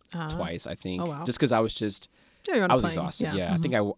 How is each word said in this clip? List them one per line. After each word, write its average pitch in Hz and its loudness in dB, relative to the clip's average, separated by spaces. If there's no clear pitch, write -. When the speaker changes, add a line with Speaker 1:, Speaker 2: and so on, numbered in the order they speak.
Speaker 1:
Uh-huh. 165 -6
Speaker 2:
twice, 85 -4
I - -6
think, 92 -6
Speaker 1:
Oh, 175 -2
wow. 151 -6
Speaker 2:
just 170 -2
'cause 123 4
I 113 6
was 113 2
just, - -4
Speaker 1:
Yeah, 370 2
you're 214 4
on 180 4
a - 6
Speaker 2:
I - 8
was 127 4
Speaker 1:
plane. 170 0
Speaker 2:
exhausted. 165 -2
Speaker 1:
Yeah. - -2
Speaker 2:
Yeah, 90 0
I 175 2
think 143 0
Speaker 1:
Mm-hmm. 104 2